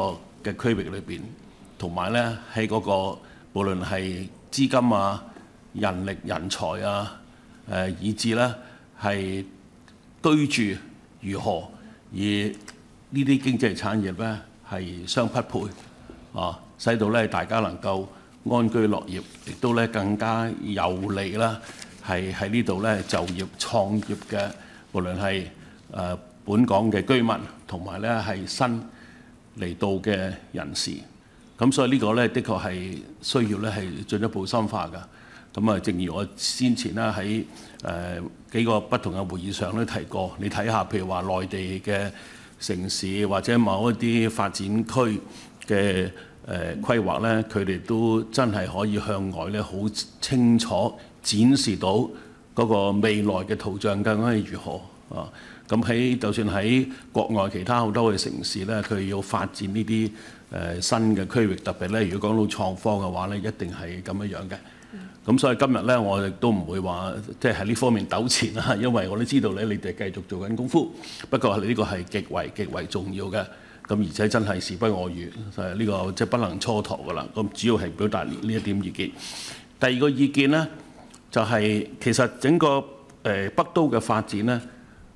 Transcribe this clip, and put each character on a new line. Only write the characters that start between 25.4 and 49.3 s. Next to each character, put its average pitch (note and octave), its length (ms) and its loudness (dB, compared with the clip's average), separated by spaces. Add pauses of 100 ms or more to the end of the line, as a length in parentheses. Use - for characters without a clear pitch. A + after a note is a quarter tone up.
呃， F2+ 260 -4 (280)
本 G#2+ 200 6
港 G#2 260 4
嘅 G2 140 2
居 C3 160 6
民 A2+ 120 2 (340)
同 F2 160 -8
埋 F#2+ 180 -8
呢 A2+ 260 0
係 F#2+ 200 -4
新 B2+ 200 0 (920)
嚟 F2 180 -4
到 G2+ 120 0
嘅 F#2+ 440 0 (180)
人 D2+ 240 -6
士。 - 160 -4 (680)
咁 B2+ 140 6
所 C3 160 4
以 B2+ 40 4
呢 C#3 80 4
個 G#2+ 160 4
呢， A#2+ 140 6
的 B2 120 0
確 G2 200 -2
係 F#2 360 -6 (240)
需 A#2 300 2
要 G2 80 -2
呢 G#2+ 160 -2
係 F#2+ 280 -6
進 G#2 200 -2
一 A2+ 40 0
步 G2+ 180 -4
深 A2 220 2
化 F2+ 200 -4
㗎。 E2+ 100 -12 (600)
咁 A2 120 2
啊， F#2+ 80 2
正 F#2 260 -2
如 E2 80 -4
我 F#2+ 220 -4
先 B2 400 0
前 F#2 180 -6
啦 A2 240 0
喺， G#2 260 -2 (400)
呃， F2 380 -6 (300)
幾 A2+ 140 2
個 A2 140 4
不 B2 180 0
同 F#2 180 -4
嘅 F#2+ 160 -4
會 F#2 80 -6
議 F#2+ 120 -6
上 F#2 240 -4
都 A2+ 80 0
提 - 180 -4
過， F#2 380 -4
你 G2+ 100 -4
睇 G2+ 180 -4
下， A2 180 2
譬 G#2 140 -2
如 F#2 80 -4
話 F2+ 140 -2
內 F#2 260 -2
地 F#2+ 320 -6
嘅 G2+ 320 -2 (480)
城 F#2+ 300 -4
市 G2+ 380 -2
或 F#2+ 140 2
者 A#2+ 160 4
某 G#2+ 340 4
一 - 40 0
啲 A2+ 340 2
發 G#2 200 0
展 G2 180 -4 (200)
區 A2+ 320 2 (480)
嘅， F#2+ 440 2 (340)
呃， E2+ 320 -6
規 A#2 240 2
劃 E2 200 0
呢， A2 300 2
佢 G2 140 0
哋 F2+ 160 -2
都 A2+ 440 2
真 A#2+ 280 2
係 F#2 140 -2
可 F#2+ 180 -2
以 G#2 140 0
向 G2 320 -2